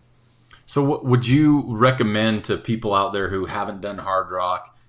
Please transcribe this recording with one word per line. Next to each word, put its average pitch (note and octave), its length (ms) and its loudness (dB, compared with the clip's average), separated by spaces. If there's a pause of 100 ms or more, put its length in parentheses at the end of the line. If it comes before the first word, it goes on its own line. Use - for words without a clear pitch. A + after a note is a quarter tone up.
(640)
So - 180 -2
what C#3 220 -2
would B2 220 2
you D3 400 6
recommend A2 760 0
to G2+ 120 -2
people A2 360 -4
out G2 200 2
there G2 160 -2
who F#2+ 160 -4
haven't G2+ 360 -8
done G2 160 -10
Hard F#2 340 -4
Rock? F#2 440 -6 (140)